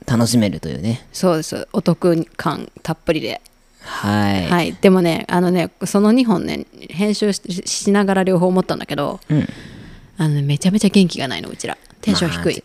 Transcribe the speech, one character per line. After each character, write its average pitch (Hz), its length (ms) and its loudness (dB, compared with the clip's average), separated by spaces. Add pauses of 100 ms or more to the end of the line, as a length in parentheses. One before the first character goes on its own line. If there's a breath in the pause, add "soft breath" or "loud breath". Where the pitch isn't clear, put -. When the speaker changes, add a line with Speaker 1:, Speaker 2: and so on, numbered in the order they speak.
Speaker 1:
楽 117 220 2
し 117 100 2
め 104 140 4
る 82 80 -6
と 80 100 -10
い 64 60 -8
う 69 60 -10
ね。 117 300 -4
Speaker 2:
そ 185 220 0
う 160 40 0
で 156 60 -4
す。 - 300 -10
お 214 80 -2
得 165 460 2 (100)
感 - 340 -6 (120)
た 160 100 -4
っ - 100 -20
ぷ 170 100 0
り 151 80 -4
で。 107 200 -8 (400)
Speaker 1:
は 104 560 0
い。 90 100 -2
Speaker 2:
は 175 140 0
い。 170 180 -4
で 196 120 6
も 185 100 4
ね、 170 260 0
あ 180 140 0
の 180 80 2
ね、 175 220 0 (140)
そ 202 140 0
の 214 120 4
二 254 140 4
本 170 200 0
ね、 147 220 -8 (220)
編 202 260 -2
集 208 180 0
し-、 - 80 -10 (240)
し - 260 -2
な 202 140 4
が 190 80 2
ら 190 100 2
両 185 140 4
方 180 100 2
思 185 140 2
っ - 20 2
た - 120 -4
ん - 40 -10
だ - 60 -12
け - 100 -8
ど、 - 240 -4 (100)
Speaker 1:
う 151 60 2
ん。 - 140 0 (680 loud breath)
Speaker 2:
あ 156 120 0
の 147 60 0
ね、 147 80 0
め 143 140 0
ち - 100 0
ゃ 180 40 2
め 214 80 4
ち - 60 2
ゃ 196 40 4
元 196 180 6
気 - 120 -6
が 131 80 -4
な 107 100 -6
い - 40 -8
の、 - 80 -10
う - 80 -14
ち - 80 -10
ら。 - 120 -8 (240)
テ 214 100 -2
ン 190 40 2
シ 180 80 0
ョ 170 40 0
ン - 40 -4
低 87 200 -2
い。 - 40 -2
Speaker 1:
ま - 60 -12
あ、 - 40 -16